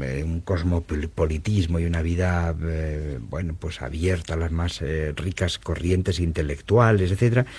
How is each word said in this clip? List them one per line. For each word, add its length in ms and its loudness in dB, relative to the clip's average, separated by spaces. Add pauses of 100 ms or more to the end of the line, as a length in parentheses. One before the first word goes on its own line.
eh, 200 -4
un 200 -2
cosmopolitismo 1400 0
y 80 0
una 160 0
vida, 600 0
eh, 560 -4
bueno, 400 -6
pues 220 -8
abierta 540 -2
a 20 -2
las 160 0
más, 300 -2
eh, 340 -2
ricas 420 -2
corrientes 640 0
intelectuales, 880 4
etcétera, 360 2 (120)